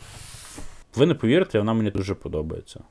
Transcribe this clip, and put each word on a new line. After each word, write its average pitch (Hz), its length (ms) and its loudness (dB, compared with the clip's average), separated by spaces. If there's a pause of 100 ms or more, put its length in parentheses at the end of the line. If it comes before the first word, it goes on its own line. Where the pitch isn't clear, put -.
(960)
Ви 139 100 8
не 170 80 4
повірите, 135 440 2
вона 107 160 2
мені 110 160 2
дуже 95 240 -2
подобається. - 640 -8 (100)